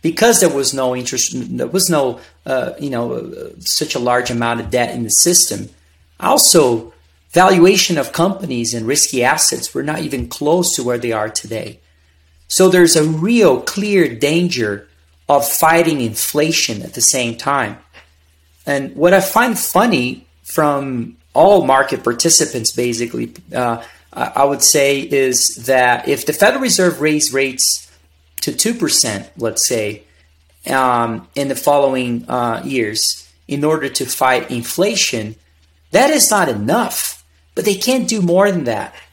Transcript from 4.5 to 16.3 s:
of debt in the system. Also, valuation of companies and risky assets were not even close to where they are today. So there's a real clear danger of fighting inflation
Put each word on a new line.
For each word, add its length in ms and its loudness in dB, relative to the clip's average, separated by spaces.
of 120 -8
debt 240 -2
in 80 -6
the 60 -6
system. 600 2
Also, 720 2
valuation 680 4
of 120 -4
companies 600 -2
and 140 -6
risky 360 0
assets 480 0
were 120 -6
not 160 -4
even 280 -6
close 480 0
to 80 -6
where 140 -2
they 140 -4
are 180 -2
today. 500 -10
So 220 4
there's 260 6
a 80 4
real 580 2
clear 540 0
danger 720 -2
of 180 4
fighting 540 2
inflation 800 -2